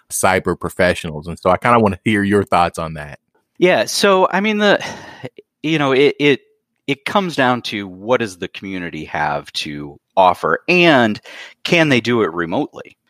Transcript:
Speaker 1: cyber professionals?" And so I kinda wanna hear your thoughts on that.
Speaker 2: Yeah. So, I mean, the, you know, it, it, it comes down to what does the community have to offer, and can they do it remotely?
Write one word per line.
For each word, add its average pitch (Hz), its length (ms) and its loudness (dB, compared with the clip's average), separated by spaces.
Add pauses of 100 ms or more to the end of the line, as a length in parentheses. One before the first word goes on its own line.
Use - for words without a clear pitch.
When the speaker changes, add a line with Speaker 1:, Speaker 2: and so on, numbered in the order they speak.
Speaker 1:
cyber 92 500 0
professionals?" 87 680 -4
And 82 100 -10
so - 140 0
I 90 60 4
kinda 120 240 2
wanna 101 240 0
hear 104 180 0
your 101 220 2
thoughts 87 340 0
on 80 160 -8
that. 73 240 -14 (400)
Speaker 2:
Yeah. 165 280 4
So, 190 440 2
I 185 100 -2
mean, 214 180 -2
the, 208 200 4 (840)
you 156 160 0
know, 139 100 2
it, 135 300 4
it, 143 220 2 (440)
it - 200 -6
comes 185 280 -2
down 127 280 0
to 101 260 -8
what 104 320 -2
does 95 180 -6
the 90 80 -8
community 87 600 -10
have 73 480 -6
to 73 440 -10 (180)
offer, 87 520 2
and 151 520 4 (440)
can 165 240 2
they 127 120 2
do 117 220 0
it 85 100 0
remotely? 87 640 -6 (140)